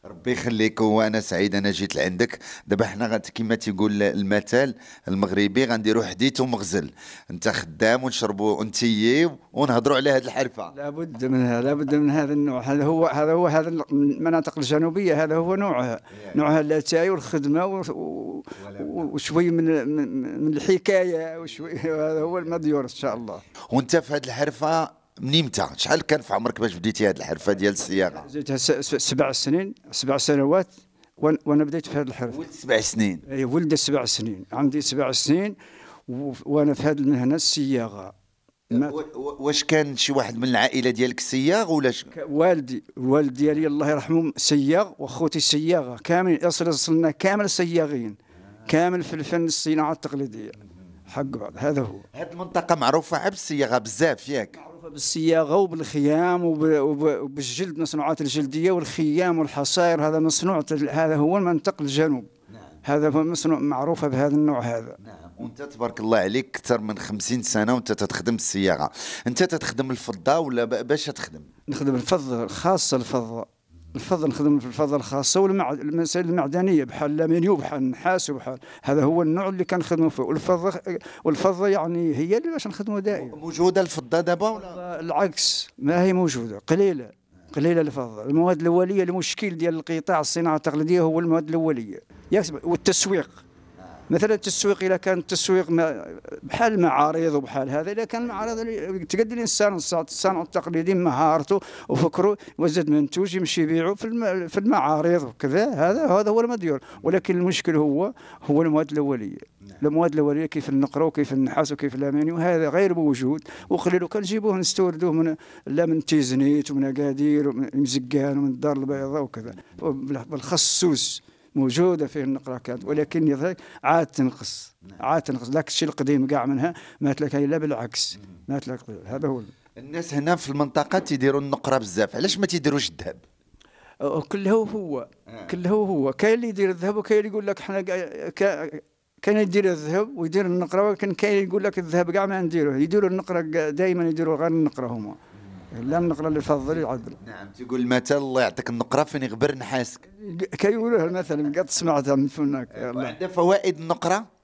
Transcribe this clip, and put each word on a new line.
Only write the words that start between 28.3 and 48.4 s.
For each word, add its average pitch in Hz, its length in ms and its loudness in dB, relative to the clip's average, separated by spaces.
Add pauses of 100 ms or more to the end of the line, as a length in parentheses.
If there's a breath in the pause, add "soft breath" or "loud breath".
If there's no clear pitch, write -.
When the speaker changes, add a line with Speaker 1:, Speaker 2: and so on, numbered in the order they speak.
Speaker 2:
س-، 143 160 2
س-، 139 240 -2
سبع 135 360 0
سنين، 180 420 0 (160)
سبع 135 260 -2
سنوات 147 500 2 (500 soft breath)
وأن-، 151 300 2
وانا 151 180 4
بديت 151 220 -4
في 143 120 -4
هاد 135 100 -2
الحرفه. 123 300 -8
Speaker 1:
ولد 165 120 -12
سبع 120 300 0
سنين؟ 104 400 0 (100)
Speaker 2:
اي، 135 140 -2
ولد 156 300 2
سبع 143 300 0
سنين، 107 480 -4
عندي 139 280 0
سبع 131 320 -2
سنين 185 440 0 (520 loud breath)
و-، 135 240 -6 (120)
وانا 147 300 2
في - 80 -4
هاد 143 160 0
المهنه 135 360 2
الصياغه. 117 800 -2 (580)
ما 135 200 0
Speaker 1:
و-، 151 100 -6
و-، 143 400 -10
واش 147 240 0
كان 147 320 2
شي - 160 -2
واحد 120 240 0
من 120 80 -2
العائله 127 460 2
ديالك 123 300 0
صياغ 165 520 0
ولا 139 180 2
ش-؟ - 140 -8
Speaker 2:
ك-، 156 240 -12
والدي، 147 560 2 (120)
الوالد 131 380 2
ديالي 151 320 2
الله 147 240 0
يرحمه 156 460 0
صياغ، 151 640 2
وخوتي 147 420 -2
صياغه، 147 640 2
كامل 175 420 2
اصل، 170 220 0
اصلنا 160 420 2
كامل 196 400 0
صياغين، 147 680 -2 (520 loud breath)